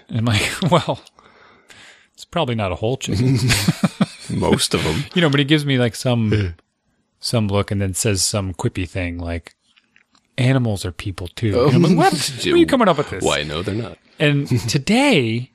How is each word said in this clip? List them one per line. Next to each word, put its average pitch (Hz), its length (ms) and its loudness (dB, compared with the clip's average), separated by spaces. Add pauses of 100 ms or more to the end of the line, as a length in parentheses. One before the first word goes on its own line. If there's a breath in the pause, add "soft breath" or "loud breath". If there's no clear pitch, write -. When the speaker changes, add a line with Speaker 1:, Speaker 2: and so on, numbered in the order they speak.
Speaker 1:
And - 120 -4
I'm 110 60 0
like, 107 220 0 (140)
<laughs> 180 100 0
"Well, 165 300 0 (1120 loud breath)
it's - 120 -20
probably 147 300 -4
not 101 160 -2
a 85 40 -2
whole 113 220 -2
chicken." 127 400 0 (480)
Speaker 2:
<laughs> - 440 -6
Most - 460 0
of - 100 -2
'em. 80 180 -2 (120)
Speaker 1:
You 180 60 2
know, 160 100 4
but 139 80 2
he 143 60 2
gives 147 200 2
me, 135 140 2
like, 120 160 0
some, 117 380 0
Speaker 2:
Yeah. 101 160 0 (720)
Speaker 1:
some 110 280 -2
look 98 240 -2
and 101 100 0
then 92 140 -2
says 101 280 0
some 95 300 -2
quippy - 340 -4
thing 87 300 -6
like, 85 380 -8 (840)
"Animals 123 480 0
are 92 60 -4
people 92 360 -10
too." - 300 -4
Speaker 2:
Oh. 139 120 4
Speaker 1:
And 131 80 4
I'm 175 40 6
like, 170 160 4
"What? 330 440 0
Speaker 2:
<laughs> - 40 -6
Speaker 1:
Where - 80 2
are - 40 4
you 170 100 6
coming 247 200 4
up 165 120 4
with 143 100 -4
this?" 92 140 -6
Speaker 2:
Why, 73 200 2
no, 78 200 -4
they're 104 100 -4
not. 104 240 -8 (220)
Speaker 1:
And 147 280 2
<laughs> 120 220 0
today, 143 840 2